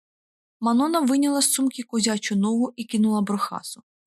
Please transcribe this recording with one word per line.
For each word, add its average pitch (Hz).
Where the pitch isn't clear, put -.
Манона 254
виняла 277
з 277
сумки 262
козячу 214
ногу 226
і 226
кинула 214
Брохасу. -